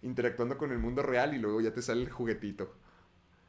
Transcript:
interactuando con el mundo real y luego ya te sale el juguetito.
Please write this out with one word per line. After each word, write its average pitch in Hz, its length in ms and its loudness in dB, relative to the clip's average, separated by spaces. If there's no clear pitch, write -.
interactuando 123 560 0
con 147 120 -2
el 120 60 -2
mundo 120 240 0
real 135 320 4
y 135 60 -2
luego 110 220 2
ya 110 120 2
te 120 80 -4
sale 120 220 0
el 123 80 -6
juguetito. 104 600 -4